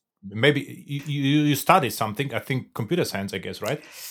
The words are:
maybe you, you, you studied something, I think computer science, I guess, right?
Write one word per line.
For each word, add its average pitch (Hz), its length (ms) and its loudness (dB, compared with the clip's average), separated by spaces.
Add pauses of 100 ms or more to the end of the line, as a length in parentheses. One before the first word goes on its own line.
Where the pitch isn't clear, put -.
(240)
maybe 123 640 0
you, 143 180 -6
you, 143 380 2
you 147 120 4
studied 160 360 4
something, 113 420 -2
I 110 60 -2
think - 340 -4
computer 117 320 0
science, 98 300 -6
I - 20 -2
guess, 95 240 -8
right? 117 220 -4 (280)